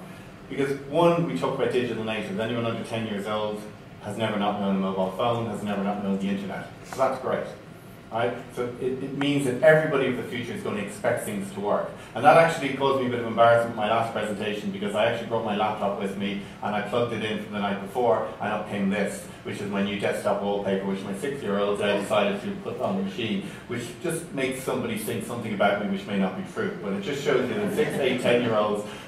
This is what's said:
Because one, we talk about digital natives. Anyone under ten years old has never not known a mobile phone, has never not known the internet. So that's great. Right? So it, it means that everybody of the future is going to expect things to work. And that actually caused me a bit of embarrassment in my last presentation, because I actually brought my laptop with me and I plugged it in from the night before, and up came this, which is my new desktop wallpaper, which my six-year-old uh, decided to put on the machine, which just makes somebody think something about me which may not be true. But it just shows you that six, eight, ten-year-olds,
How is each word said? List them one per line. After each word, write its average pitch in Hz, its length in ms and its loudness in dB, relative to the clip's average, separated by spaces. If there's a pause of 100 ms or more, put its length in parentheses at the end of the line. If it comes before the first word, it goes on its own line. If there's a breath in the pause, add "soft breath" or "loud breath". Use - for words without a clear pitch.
(480 loud breath)
Because 139 340 -2
one, 170 440 4
we - 100 -2
talk - 180 0
about 120 180 0
digital 113 320 0
natives. 101 340 -4
Anyone 117 280 -2
under 104 180 -4
ten 110 220 -4
years 101 200 -4
old 107 340 -2 (420)
has 104 140 -8
never 113 220 0
not 101 220 0
known 98 160 2
a - 20 2
mobile 95 340 0
phone, 117 340 0
has 101 160 -4
never 101 200 -2
not 101 220 -2
known 98 140 2
the 98 100 0
internet. 98 400 -4 (160)
So - 120 -10
that's 127 260 2
great. - 240 -2 (640)
Right? 120 200 2 (220)
So 120 260 -2
it, 127 220 -2
it 135 160 -4
means 143 280 2
that 123 180 0
everybody 151 420 6
of 123 100 0
the - 60 -6
future - 300 -6
is 196 100 -6
going 208 140 -4
to 196 100 -4
expect - 380 0
things 101 300 -6
to 95 40 -6
work. - 320 0 (240 loud breath)
And 113 100 -2
that 160 120 12
actually 143 380 4
caused 135 260 2
me 127 80 0
a - 20 0
bit 123 80 0
of 117 80 -2
embarrassment 117 460 6
in - 40 -8
my 107 140 0
last 113 220 2
presentation, 104 580 -2
because 98 240 -4
I 104 120 4
actually 104 200 0
brought 110 180 0
my 104 120 0
laptop 101 420 0
with 98 180 -4
me 101 260 -4 (200 loud breath)
and 104 140 -2
I 101 60 0
plugged 120 300 0
it 110 120 -2
in 107 180 -2
from 101 120 -8
the 104 40 -4
night 98 220 -2
before, - 480 2 (120)
and 104 120 -2
up 92 180 -4
came 101 180 0
this, 98 380 -2 (160 loud breath)
which - 180 -6
is 101 80 -6
my 101 140 0
new 101 160 -2
desktop 104 440 0
wallpaper, 98 440 0
which 95 160 -2
my 101 140 -6
six-year-old 101 640 0
uh, 101 180 2
decided 101 440 2
to 101 100 -4 (100)
put - 180 -6
on 101 180 0
the 98 40 0
machine, 101 460 -2 (180 loud breath)
which 120 160 -4 (180)
just 160 320 -4
makes 131 300 -2
somebody 110 340 -2
think - 300 -4
something 113 260 -6
about 101 320 4
me 98 60 -2
which - 160 -2
may 202 100 -2
not 190 200 2
be 190 160 -6
true. 202 320 -2
But - 80 -2
it - 100 -2
just 143 220 -4
shows 123 240 4
you 107 80 -2
that 104 180 0
six, 151 200 2
eight, 123 260 2
ten-year-olds, 117 640 4 (220 loud breath)